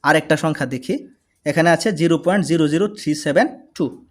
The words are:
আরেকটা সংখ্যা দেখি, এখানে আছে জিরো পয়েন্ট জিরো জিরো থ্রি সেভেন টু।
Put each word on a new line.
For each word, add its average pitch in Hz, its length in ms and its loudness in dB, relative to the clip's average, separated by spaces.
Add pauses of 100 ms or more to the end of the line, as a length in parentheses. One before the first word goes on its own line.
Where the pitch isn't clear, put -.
আরেকটা 151 400 2
সংখ্যা 147 300 -2
দেখি, 127 200 -4 (520)
এখানে 160 300 2
আছে 220 120 -2 (120)
জিরো 165 240 2
পয়েন্ট 190 260 2
জিরো 160 220 2
জিরো 180 140 0 (120)
থ্রি - 120 -6 (140)
সেভেন 170 220 2 (300)
টু। 147 100 -2 (240)